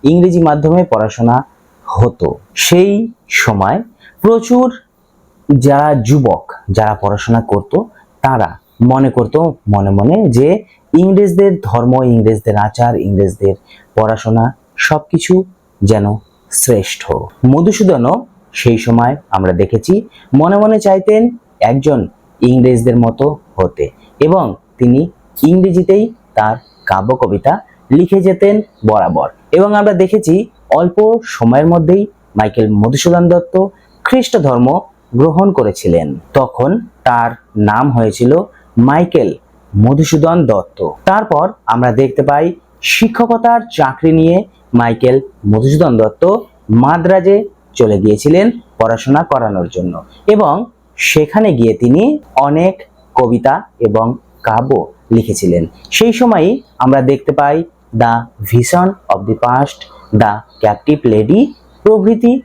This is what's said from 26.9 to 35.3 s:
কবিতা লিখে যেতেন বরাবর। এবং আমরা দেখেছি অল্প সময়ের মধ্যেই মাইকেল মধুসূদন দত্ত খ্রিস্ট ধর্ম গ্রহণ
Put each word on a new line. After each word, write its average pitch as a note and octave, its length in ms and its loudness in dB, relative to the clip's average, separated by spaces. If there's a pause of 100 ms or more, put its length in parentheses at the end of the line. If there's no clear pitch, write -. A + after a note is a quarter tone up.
কবিতা G#2 300 -2 (380)
লিখে F3 300 2
যেতেন F#3+ 340 2 (320)
বরাবর। F2 420 0 (240)
এবং F#3+ 220 2
আমরা G#3 200 2
দেখেছি F#3 400 0 (440)
অল্প F3 180 -2 (380)
সময়ের B2+ 380 2
মধ্যেই E3+ 300 2 (340)
মাইকেল G#2+ 300 0 (140)
মধুসূদন E3+ 480 0
দত্ত F3 260 0 (500)
খ্রিস্ট B3+ 300 -2 (120)
ধর্ম B2 220 2 (440)
গ্রহণ D#3 400 2